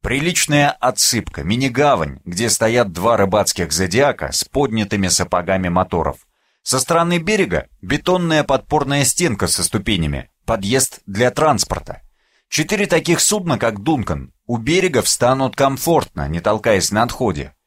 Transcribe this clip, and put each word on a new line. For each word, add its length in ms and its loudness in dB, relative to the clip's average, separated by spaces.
Приличная 680 0
отсыпка, 720 -2
мини-гавань, 800 0
где 260 -2
стоят 420 2
два 240 0
рыбацких 560 0
«Зодиака» 580 0
с 140 -4
поднятыми 640 -2
сапогами 600 0
моторов. 500 0
Со 160 -2
стороны 400 2
берега 480 0
бетонная 640 0
подпорная 600 0
стенка 440 0
со 160 -2
ступенями, 680 -2
подъезд 640 -2
для 240 0
транспорта. 720 -2
Четыре 380 -2
таких 340 2
судна, 380 0
как 240 -2
«Дункан», 500 -2
у 120 -2
берега 440 2
встанут 540 0
комфортно, 720 0
не 120 -2
толкаясь 520 2
на 100 2
отходе. 520 -2